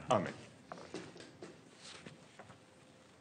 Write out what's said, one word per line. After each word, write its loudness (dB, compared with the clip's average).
Amén. 10